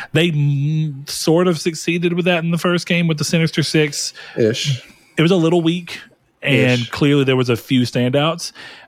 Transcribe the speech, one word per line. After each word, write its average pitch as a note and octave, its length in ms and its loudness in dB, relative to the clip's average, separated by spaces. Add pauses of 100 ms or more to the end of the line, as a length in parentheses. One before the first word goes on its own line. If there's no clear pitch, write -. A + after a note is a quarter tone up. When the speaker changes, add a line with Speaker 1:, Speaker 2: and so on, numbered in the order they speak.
(140)
Speaker 1:
They E3+ 160 4
m-, D3 760 0
sort F3 400 2
of E3+ 120 0
succeeded E3+ 540 -2
with F3 120 -2
that F3 180 2
in E3+ 80 -2
the E3+ 80 0
first F3 260 0
game F3 220 0
with D#3 100 0
the D3+ 60 -4
Sinister D#3+ 400 0
Six. D3+ 500 0 (240)
Speaker 2:
Ish. B2 500 0 (300)
Speaker 1:
It E3 60 4
was E3+ 80 4
a G3 40 4
little E3 280 2
weak, E3+ 360 -4 (440)
and B2+ 380 2
Speaker 2:
Ish. A#2 100 -8
Speaker 1:
clearly C#3+ 320 2
there C3 120 2
was B2+ 140 0
a A#2 80 2
few B2+ 240 0
standouts. C#3 680 -2 (360)